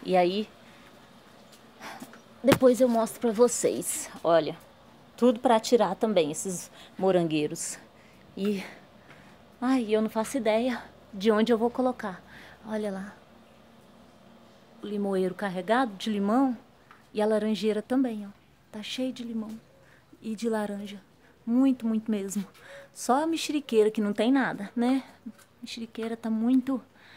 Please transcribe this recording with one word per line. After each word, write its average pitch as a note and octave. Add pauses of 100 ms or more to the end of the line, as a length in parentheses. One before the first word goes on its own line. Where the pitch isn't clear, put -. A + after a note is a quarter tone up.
e F3+
aí F#3 (1900)
depois B3+
eu B3+
mostro A3+
pra A#3
vocês. - (140)
Olha, D#3+ (600)
tudo A#3+
pra A#3
tirar G#3
também, F3+
esses F3 (260)
morangueiros. E3 (580)
E, G3 (1000)
ai, B3
eu G#3+
não A3
faço A3
ideia A3+ (300)
de G3+
onde A3
eu A3
vou A#3+
colocar. A#3+ (440)
Olha G#3+
lá, G3 (1700)
o G#3
limoeiro G3
carregado G3+
de A3
limão A3 (560)
e G#3+
a G#3
laranjeira G#3+
também, A#3+
ó. G3+ (400)
Tá G#3+
cheio B3+
de B3
limão A3+ (640)
e A3
de A#3
laranja. G#3 (420)
Muito, B3+
muito A3
mesmo. G3 (460)
Só C#4
a -
mexeriqueira C#4+
que A3
não G#3
tem A3+
nada, G3+
né? B3+ (240)
A A3 (320)
mexeriqueira A3+
tá A3+
muito, B3 (360)